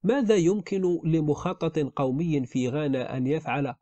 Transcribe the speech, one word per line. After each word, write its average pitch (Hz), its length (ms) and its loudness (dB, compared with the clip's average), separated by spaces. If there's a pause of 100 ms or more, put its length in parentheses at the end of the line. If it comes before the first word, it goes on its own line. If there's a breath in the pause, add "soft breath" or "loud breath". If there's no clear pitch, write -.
ماذا 220 320 4
يمكن 185 680 2
لمخطط 160 720 0
قومي 143 680 0
في 127 240 -2
غانا 135 480 -2
أن 127 100 -2
يفعل 139 540 -2